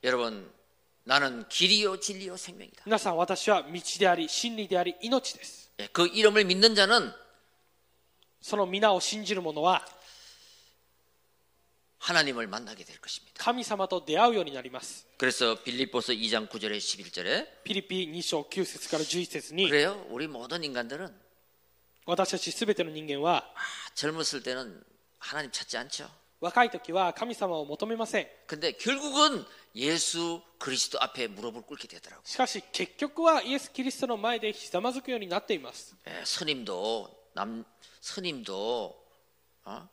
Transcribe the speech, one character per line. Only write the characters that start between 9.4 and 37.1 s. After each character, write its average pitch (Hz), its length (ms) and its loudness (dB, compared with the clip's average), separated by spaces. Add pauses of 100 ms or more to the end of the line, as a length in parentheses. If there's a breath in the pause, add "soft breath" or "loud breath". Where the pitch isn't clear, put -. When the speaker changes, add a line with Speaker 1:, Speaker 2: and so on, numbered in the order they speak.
Speaker 2:
者 156 180 -4
は、 175 240 4 (2250 loud breath)
Speaker 1:
어, - 20 -
하나님을 143 480 2
만나게 107 380 -10
될 - 160 -20
것입니다. - 420 -12
Speaker 2:
神 240 220 2
様 196 240 -2
と 180 160 0
出 156 140 0
会 233 120 8
う 233 40 2
よ 208 80 2
う - 20 0
に 147 80 -10
な 131 100 -8
り 127 80 -12
ま 127 100 -10
す。 - 260 -14 (120)
Speaker 1:
그래서 120 440 4
빌립보서 127 500 -2
이 110 180 -2
장 110 180 0
구 110 120 -10
절에 104 180 -4
십일 95 320 -6
절에 127 360 -2 (180)
Speaker 2:
피리피이 185 580 -4
장 156 260 -2
구절 185 160 -2
십 - 180 -10
절から十一節に、 160 840 -2
Speaker 1:
그래요. 165 420 2
우리 139 180 -6
모든 143 360 -8
인간들은 135 480 -6 (920)
Speaker 2:
私 180 240 2
た 185 80 -2
ち 175 140 -4
す - 120 0
べ 208 100 2
て 180 100 0
の 160 60 -8
人 156 160 -10
間 143 140 -4
は、 160 240 2 (100)
Speaker 1:
아, - 60 -10 (340 loud breath)
젊었을 147 480 -2
때는 123 400 -8 (360)
하나님 143 320 -8
찾지 - 260 -8
않죠. 139 320 -8 (320)
Speaker 2:
若 175 240 4
い 233 60 -2
時 - 220 -10
は 180 200 2
神 233 220 -6
様 180 220 -2
を 156 100 -4
求 147 200 -4
め 226 100 -2
ま 226 100 -2
せ 220 160 0
ん。 135 60 -8 (180)
Speaker 1:
근데 151 260 -2
결국은 277 720 2 (300 loud breath)
예수 165 680 0 (180)
그리스도 131 440 0
앞에 127 240 -2
무릎을 110 360 -8
꿇게 139 260 -14
되더라고요. - 360 -20
Speaker 2:
し - 120 -10
か 254 100 2
し 220 160 -6 (100)
結 - 240 -4
局 294 260 -4
は 320 200 6
イ 247 120 -2
エ 285 40 0
ス・ - 140 -10
キ 262 100 -6
リ 254 80 -2
ス - 100 -10
ト 269 60 -2
の 240 100 0
前 226 220 0
で 214 140 -2
ひ - 180 -12
ざ 180 100 0
ま 240 120 0
ず 262 100 -6
く - 80 -10
よ 247 60 -2
う 220 40 -4
に 202 60 -8
な 180 140 -2
っ - 60 -20
て 226 80 0
い 170 40 -4
ま 127 160 -12
す。 - 220 -18 (100)
Speaker 1:
예, - 180 -10
스님도 110 840 -2 (240)